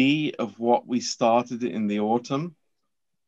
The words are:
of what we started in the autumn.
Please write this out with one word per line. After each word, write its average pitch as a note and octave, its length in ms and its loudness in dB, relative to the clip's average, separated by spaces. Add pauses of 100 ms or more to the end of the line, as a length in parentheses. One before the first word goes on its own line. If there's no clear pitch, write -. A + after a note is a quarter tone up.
(380)
of G#2 220 -6
what A#2+ 260 2
we B2 140 -2
started A#2+ 640 0
in A2 260 -2
the G#2 100 0
autumn. B2 600 -2 (720)